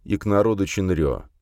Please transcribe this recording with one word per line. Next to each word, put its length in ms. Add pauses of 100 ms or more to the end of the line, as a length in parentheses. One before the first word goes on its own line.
и 140
к 80
народу 400
Чинре. 580 (180)